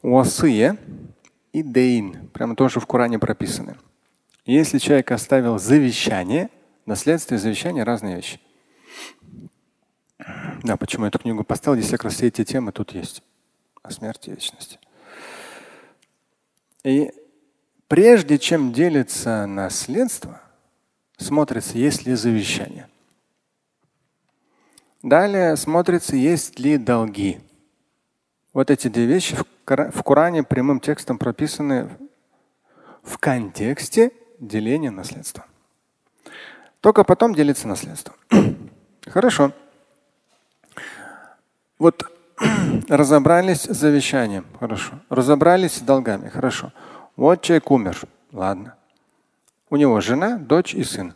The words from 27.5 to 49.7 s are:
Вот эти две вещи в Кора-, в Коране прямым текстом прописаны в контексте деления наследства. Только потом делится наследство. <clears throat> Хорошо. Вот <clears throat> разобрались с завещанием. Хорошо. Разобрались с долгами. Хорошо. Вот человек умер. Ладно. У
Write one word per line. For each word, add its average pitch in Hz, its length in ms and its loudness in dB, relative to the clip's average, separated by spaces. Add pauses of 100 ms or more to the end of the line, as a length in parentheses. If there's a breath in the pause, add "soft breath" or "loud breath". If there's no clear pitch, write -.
Вот 135 160 0
эти 135 200 2
две 117 160 0
вещи 170 300 0
в - 100 -6 (180)
Кора-, 139 280 -2
в - 120 -8
Коране 156 400 2
прямым 131 380 0
текстом 143 360 -6
прописаны 135 720 -4 (1120 soft breath)
в - 160 -14
контексте 127 920 0 (280)
деления 113 520 -4
наследства. 101 540 -14 (1400 loud breath)
Только 208 240 6
потом 214 280 2
делится 143 340 0
наследство. - 460 -10 (160)
<clears throat> - 800 0
Хорошо. 254 460 2 (2250 loud breath)
Вот - 260 4 (340)
<clears throat> 208 520 0
разобрались 151 720 4
с - 140 -6
завещанием. 131 720 0 (140)
Хорошо. 113 400 -8 (100)
Разобрались 151 640 4
с - 60 -10
долгами. 117 460 0
Хорошо. - 460 -6 (420 loud breath)
Вот 160 260 4
человек 160 300 2
умер. 104 300 2 (320)
Ладно. 98 420 -6 (920)
У 143 80 0